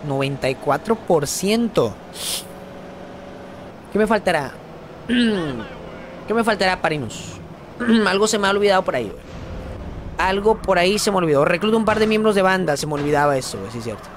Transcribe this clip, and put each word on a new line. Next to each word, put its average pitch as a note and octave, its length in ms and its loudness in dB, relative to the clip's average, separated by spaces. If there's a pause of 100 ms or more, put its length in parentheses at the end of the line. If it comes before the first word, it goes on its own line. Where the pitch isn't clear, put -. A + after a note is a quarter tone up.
Noventa C#3 420 -2
y C3+ 60 -2
cuatro G#3 400 0
por D#3 320 2
ciento. G3 640 0 (2000)
¿Qué G3 80 0
me G#3+ 80 4
faltará? F3 460 0 (260)
<clears throat> - 280 -16
¿Qué G3+ 1300 -2
me A3+ 120 2
faltará, F#3+ 360 2
parinos? D3+ 520 -2 (460)
<clears throat> A3+ 280 4
Algo G3 200 4
se G#3 120 2
me G3+ 80 2
ha G3 40 4
olvidado G3 320 4
por F3+ 120 -2
ahí, A2+ 140 -2
güey. - 240 -14 (840)
Algo G3+ 440 2
por F#3 180 4
ahí F#3+ 180 4
se G#3 140 2
me G3 60 2
olvidó. D3+ 260 6
Recluta F3 320 2
un A3+ 80 4
par G#3+ 160 4
de G#3+ 80 6
miembros G#3+ 280 4
de G3 60 4
banda. F#3 360 2
Se D#3 100 -4
me D3+ 60 -2
olvidaba D3 420 4
eso, B2+ 240 -4
güey, G2 120 -8
sí A#2+ 80 -8
es A2+ 40 -8
cierto. A2 340 -8